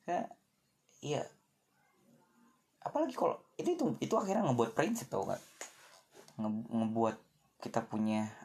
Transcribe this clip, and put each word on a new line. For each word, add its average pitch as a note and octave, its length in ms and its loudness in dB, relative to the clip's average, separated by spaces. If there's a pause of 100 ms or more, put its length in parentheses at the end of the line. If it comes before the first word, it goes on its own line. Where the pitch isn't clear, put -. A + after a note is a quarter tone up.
Ya, - 240 -2 (720)
iya. C#3+ 180 -2 (1600)
Apalagi D4 320 0
kalau - 320 0 (160)
itu, E4+ 160 2
itu, D#4 100 2 (140)
itu - 160 0
akhirnya G#3 320 2
ngebuat A#2+ 240 4
prinsip, G#3 400 0
tau G2 160 -2
gak? - 160 -4 (960)
Nge-, G#2+ 320 -2
ngebuat A2+ 460 2 (420)
kita - 240 -2
punya, G#2+ 480 0 (140)